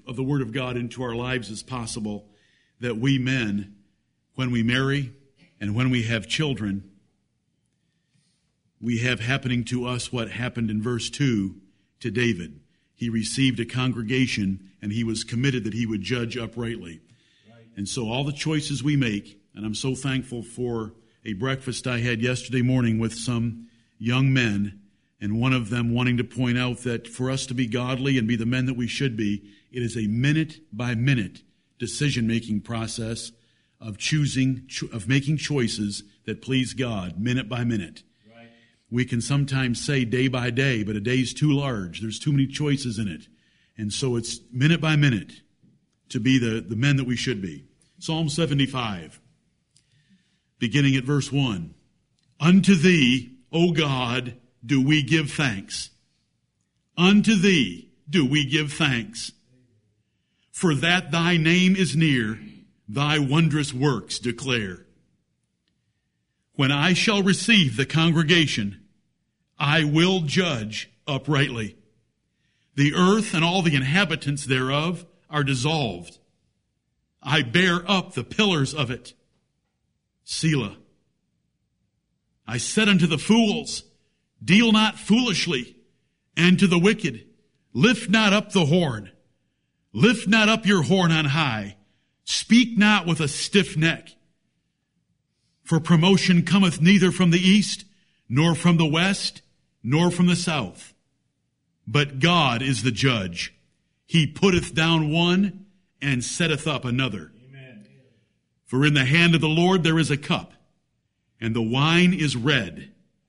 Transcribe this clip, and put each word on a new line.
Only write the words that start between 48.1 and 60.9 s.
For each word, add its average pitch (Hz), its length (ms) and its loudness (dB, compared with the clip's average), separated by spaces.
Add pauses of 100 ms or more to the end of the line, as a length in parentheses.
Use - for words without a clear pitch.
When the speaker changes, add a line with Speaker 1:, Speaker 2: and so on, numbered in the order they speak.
Speaker 1:
seventy-five, 131 920 -2 (1400)
beginning 139 360 2
at 131 80 0
verse 139 260 -2
one. 117 440 -2 (640)
Unto 185 360 6
thee, 139 600 4 (160)
O 170 200 4
God, 127 640 -2 (300)
do 131 160 2
we 147 200 4
give 147 300 0
thanks. 117 600 -4 (1080)
Unto 202 380 4
thee 165 580 2 (160)
do 147 160 2
we 147 200 2
give 147 280 -2
thanks. 120 580 -4 (1200)
For 160 240 0
that 170 360 0